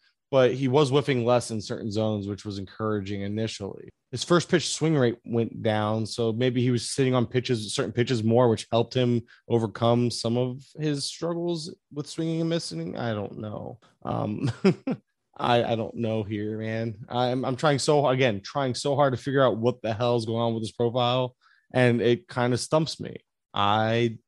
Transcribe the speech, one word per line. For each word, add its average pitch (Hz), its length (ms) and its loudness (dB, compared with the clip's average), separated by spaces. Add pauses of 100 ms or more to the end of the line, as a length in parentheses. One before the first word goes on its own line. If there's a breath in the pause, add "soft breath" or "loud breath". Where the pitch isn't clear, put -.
(300)
But 131 240 6
he 131 140 -2
was 135 220 4
whiffing 135 340 2
less 120 280 2
in 110 100 -4
certain 113 280 -8
zones, 104 380 -2
which 101 160 -8
was 101 160 -6
encouraging 101 640 -4
initially. 104 680 -6 (220)
His 127 140 -6
first 175 240 2
pitch 160 180 2
swing 160 280 0
rate 123 280 4
went 113 400 -4
down, 107 420 0
so 113 280 -2
maybe 123 280 0
he 127 80 2
was 120 200 -2
sitting 131 260 2
on 123 120 4
pitches, 120 460 -2
certain 110 200 -4
pitches 120 320 0
more, 117 240 6
which 110 200 0
helped 117 240 0
him 123 280 2 (260 soft breath)
overcome 117 640 2
some 117 260 -2
of 127 240 -4 (160)
his 147 280 -4
struggles 170 680 -6 (200)
with 143 140 -8
swinging 165 340 -4
and 165 80 0
missing. 165 480 -4
I 117 160 -2
don't 104 240 -6
know. 107 420 -10 (240 soft breath)
Um, 113 480 -2 (140)
<laughs> - 720 -2
I, 120 260 2
I 117 120 0
don't 110 200 -6
know 110 280 -2
here, 107 340 -6
man. 110 500 -6
I'm, 123 380 -2
I'm 131 100 -2
trying 143 240 2
so, 147 280 4
again, 127 360 2
trying 131 320 -2
so 143 220 -2
hard 139 160 4
to 113 40 -2
figure 139 260 2
out 113 140 4
what 120 240 0
the 110 120 -2
hell's 120 320 0
going 113 160 -2
on 117 120 0
with 110 100 -4
his 110 100 -8
profile, 123 640 0 (360 soft breath)
and 120 280 4
it 117 260 2
kinda 123 300 0
stumps - 420 0
me. - 160 -10 (380)
I 110 640 2 (100)